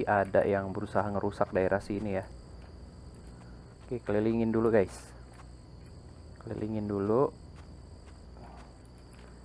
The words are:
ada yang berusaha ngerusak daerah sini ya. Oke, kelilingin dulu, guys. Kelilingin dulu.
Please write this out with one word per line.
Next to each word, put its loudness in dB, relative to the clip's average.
ada 6
yang 2
berusaha 0
ngerusak 0
daerah 4
sini -2
ya. 0
Oke, -4
kelilingin 4
dulu, 6
guys. 6
Kelilingin -2
dulu. 4